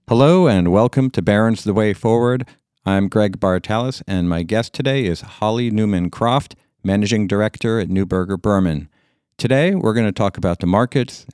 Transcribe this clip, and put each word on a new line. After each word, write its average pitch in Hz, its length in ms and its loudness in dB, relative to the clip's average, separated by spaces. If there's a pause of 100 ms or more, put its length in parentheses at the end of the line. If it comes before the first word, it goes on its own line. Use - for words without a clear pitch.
Hello 156 400 4
and 92 240 2
welcome 123 420 2
to 101 100 -4
Barron's 107 420 2
The 107 80 0
Way 107 220 0
Forward. 120 520 0 (380)
I'm 98 240 0
Greg 104 320 0
Bartalis, 107 680 -2
and 90 220 -2
my 87 140 -2
guest 110 320 -4
today 135 320 -2
is 85 160 -4
Holly 113 480 -4
Newman 101 400 0
Croft, 123 440 -2 (300)
Managing 104 420 0
Director 107 540 -2
at 85 80 -4
Neuberger 92 500 -2
Berman. 90 520 0 (480)
Today, 143 360 2
we're 113 200 0
gonna 107 180 0
talk 98 240 -2
about 90 240 -2
the 90 60 -2
markets, 117 680 0